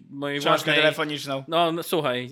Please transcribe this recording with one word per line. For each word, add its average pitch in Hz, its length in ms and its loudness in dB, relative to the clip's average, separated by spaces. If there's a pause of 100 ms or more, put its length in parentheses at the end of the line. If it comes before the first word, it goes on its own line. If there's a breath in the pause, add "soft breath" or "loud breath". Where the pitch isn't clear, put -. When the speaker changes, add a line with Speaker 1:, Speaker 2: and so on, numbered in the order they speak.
Speaker 1:
mojej 143 300 -6
Speaker 2:
Książkę 151 160 0
Speaker 1:
własnej 151 200 2
Speaker 2:
telefoniczną. 147 720 0
Speaker 1:
No, 165 240 2
no, 165 120 -4
słuchaj, 123 480 -2